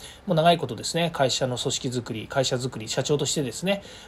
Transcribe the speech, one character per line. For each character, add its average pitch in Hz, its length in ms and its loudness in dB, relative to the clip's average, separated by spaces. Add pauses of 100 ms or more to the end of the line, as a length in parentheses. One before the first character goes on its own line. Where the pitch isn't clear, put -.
(260)
も 196 80 2
う 160 40 4
長 165 140 8
い 170 60 6
こ 165 80 -2
と 113 100 -4
で - 80 -10
す - 140 -2
ね、 165 160 2
会 131 160 4
社 - 160 0
の 123 140 -2
組 135 120 0
織 - 180 -4
づ 123 120 -2
く 117 120 -8
り、 110 140 -6
会 135 180 2
社 135 100 0
づ 123 140 -2
く 117 100 -8
り、 110 80 -8
社 - 160 -2
長 147 160 2
と 143 80 0
し - 80 -2
て 151 80 0
で 120 80 -2
す - 120 -8
ね、 196 200 0 (240)